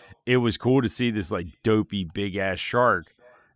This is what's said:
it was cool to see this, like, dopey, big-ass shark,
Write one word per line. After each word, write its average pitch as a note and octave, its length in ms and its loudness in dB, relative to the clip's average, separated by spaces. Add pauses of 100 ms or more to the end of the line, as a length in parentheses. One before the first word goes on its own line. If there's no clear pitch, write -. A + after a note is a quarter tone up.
(260)
it B2 100 4
was A#2+ 220 2
cool C3 240 4
to A2+ 60 2
see B2 220 -2
this, G#2 220 -4
like, F2 140 -6 (180)
dopey, G#2 400 2
big-ass F#2+ 560 -4
shark, A#2 540 0 (420)